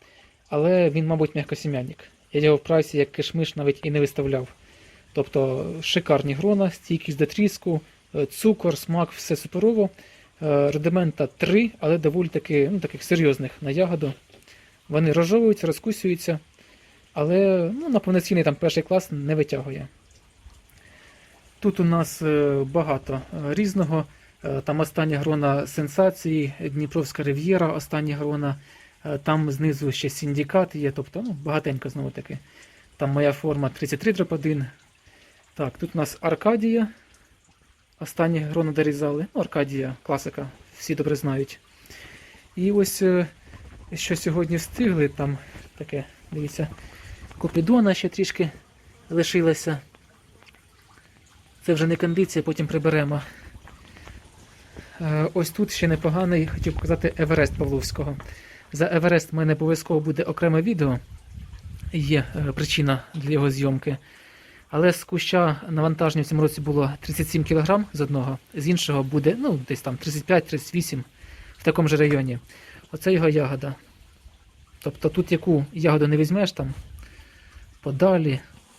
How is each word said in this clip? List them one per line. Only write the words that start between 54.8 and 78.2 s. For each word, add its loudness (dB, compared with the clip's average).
Е, 0
ось 0
тут -2
ще 0
непоганий, 2
хотів -2
показати, 0
Еверест 2
Павловського. -2
За 0
Еверест 2
в -4
мене 2
обов'язково 2
буде 0
окреме 2
відео. 2
Є, 2
е, -2
причина 0
для -4
його 4
зйомки. -2
Але 4
з -8
куща 0
навантаження 0
в -2
цьому 2
році 2
було 0
тридцять -4
сім 0
кілограм 2
з -6
одного, -2
з -2
іншого 2
буде, 2
ну, 0
десь -4
там -6
тридцять -6
п'ять, 4
тридцять -8
вісім, -4
в -20
такому 2
ж 4
районі. 2
Оце 0
його 4
ягода. 0
Тобто -4
тут 0
яку 2
ягоду 4
не 4
візьмеш, 2
там, -8
подалі, 2